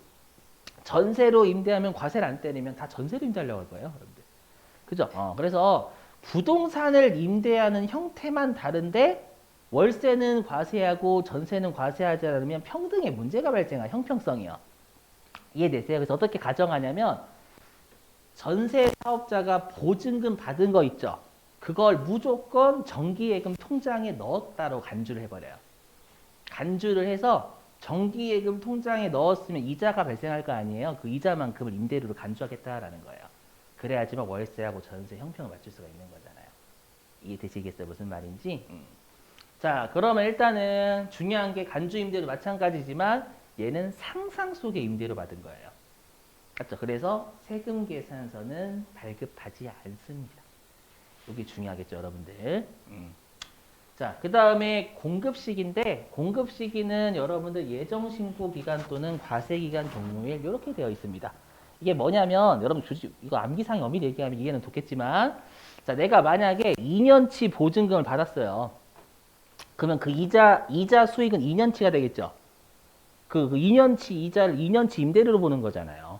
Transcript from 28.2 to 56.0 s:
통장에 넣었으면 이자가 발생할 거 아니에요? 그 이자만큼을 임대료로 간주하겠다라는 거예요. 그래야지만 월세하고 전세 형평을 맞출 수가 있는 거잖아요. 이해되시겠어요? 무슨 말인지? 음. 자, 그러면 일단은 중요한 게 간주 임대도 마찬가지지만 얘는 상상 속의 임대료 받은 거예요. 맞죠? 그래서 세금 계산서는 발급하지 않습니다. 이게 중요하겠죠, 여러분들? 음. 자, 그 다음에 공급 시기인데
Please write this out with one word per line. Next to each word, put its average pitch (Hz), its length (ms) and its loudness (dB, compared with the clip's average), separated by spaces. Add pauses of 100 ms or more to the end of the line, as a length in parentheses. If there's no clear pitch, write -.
통장에 233 500 -4
넣었으면 160 540 0
이자가 185 400 0
발생할 151 400 -4
거 - 80 -6
아니에요? 113 500 -4
그 117 60 -10
이자만큼을 131 640 -2
임대료로 117 420 -4
간주하겠다라는 107 880 -10
거예요. - 160 -20 (560)
그래야지만 123 500 -4
월세하고 101 540 -8
전세 98 360 -16
형평을 156 320 -14
맞출 95 220 -20
수가 87 160 -20
있는 85 240 -20
거잖아요. 82 340 -20 (800)
이해되시겠어요? 95 640 -12
무슨 98 220 -12
말인지? 95 600 -12
음. 80 160 -20 (760)
자, 135 320 -2
그러면 214 320 2
일단은 202 840 0
중요한 196 420 -2
게 185 120 -6
간주 175 340 -6
임대도 190 260 -4
마찬가지지만 175 1040 -2 (280)
얘는 160 320 -4
상상 381 640 -8
속의 190 280 -6
임대료 113 300 -6
받은 87 300 -12
거예요. - 260 -20 (880)
맞죠? - 200 -12
그래서 123 540 -4 (120)
세금 214 440 -8
계산서는 147 1080 -10
발급하지 110 760 -16 (160)
않습니다. 123 560 -16 (840)
이게 117 180 -10
중요하겠죠, 92 500 -10
여러분들? 95 720 -8 (200)
음. 90 260 -18 (840)
자, 120 200 -8
그 180 120 -6
다음에 214 680 4
공급 190 380 -4
시기인데 190 760 -4